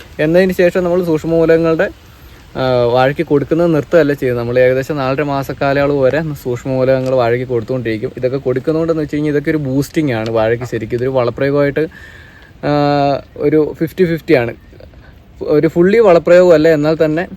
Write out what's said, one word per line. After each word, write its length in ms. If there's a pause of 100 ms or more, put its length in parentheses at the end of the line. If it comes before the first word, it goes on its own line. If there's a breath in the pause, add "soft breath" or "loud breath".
(260 loud breath)
എന്നതിന് 380
ശേഷം 240
നമ്മൾ 140 (100)
സൂക്ഷ്മമൂലകങ്ങളുടെ, 760 (720 soft breath)
ആ, 40 (300)
വാഴയ്ക്ക് 360
കൊടുക്കുന്നത് 440
നിർത്തുകയല്ല 460
ചെയ്യുന്നത്. 220
നമ്മൾ 220
ഏകദേശം 380
നാലര 200 (120)
മാസക്കാലയളവ് 720
വരെ 140 (220)
സൂക്ഷ്മമൂലകങ്ങൾ 760
വാഴയ്ക്ക് 320
കൊടുത്തുകൊണ്ടിരിക്കും. 680
ഇതൊക്കെ 200 (100)
കൊടുക്കുന്നതുകൊണ്ടെന്ന് 560
വെച്ച് 120
കഴിഞ്ഞാൽ 180
ഇതൊക്കെ 200
ഒരു 140
ബൂസ്റ്റിംഗ് 500
ആണ് 120 (100)
വാഴയ്ക്ക് 340
ശരിക്കും. 240
ഇതൊരു 220
വളപ്രയോഗമായിട്ട്, 640 (840 loud breath)
ആ, 40 (720)
ഒരു 140 (200)
ഫിഫ്റ്റി 320
ഫിഫ്റ്റി 300
ആണ്. 120 (1000 soft breath)
ഒരു 200
ഫുള്ളി 240 (100)
വളപ്രയോഗമല്ല, 600 (100)
എന്നാൽ 160 (100)
തന്നെ 180 (140)